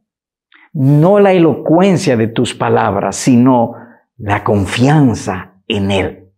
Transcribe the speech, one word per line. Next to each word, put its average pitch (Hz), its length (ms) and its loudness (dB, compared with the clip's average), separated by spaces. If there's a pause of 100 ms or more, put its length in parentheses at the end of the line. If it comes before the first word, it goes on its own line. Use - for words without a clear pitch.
(760)
no 147 440 2
la 196 140 4
elocuencia 170 840 0
de 113 100 0
tus 117 260 -4
palabras, 113 640 -2
sino 123 560 2 (460)
la 101 260 -4
confianza 110 1200 -2
en 101 240 -4
Él. - 360 -4 (120)